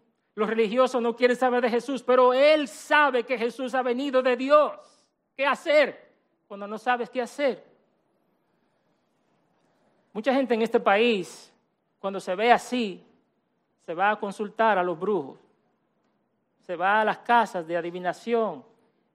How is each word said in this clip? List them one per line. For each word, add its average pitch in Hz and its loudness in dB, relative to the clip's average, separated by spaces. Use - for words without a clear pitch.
Los 208 -2
religiosos 226 0
no 233 -2
quieren 247 2
saber 247 0
de 247 0
Jesús, 240 -4
pero 254 4
él 294 4
sabe 277 0
que 254 -4
Jesús 240 -6
ha 262 0
venido 254 -2
de 247 0
Dios. 269 2
¿Qué 262 -4
hacer 285 0
cuando 202 -14
no 214 -10
sabes 247 -4
qué 254 -6
hacer? 233 -6
Mucha 220 -2
gente 254 0
en 220 0
este 233 0
país, 214 0
cuando 196 -8
se 185 -6
ve 214 0
así, 226 0
se 170 -10
va 190 0
a 214 -4
consultar 208 0
a 180 2
los 180 -2
brujos. 170 -4
Se 180 -10
va 196 2
a 214 0
las 202 0
casas 196 0
de 170 -4
adivinación, 175 -4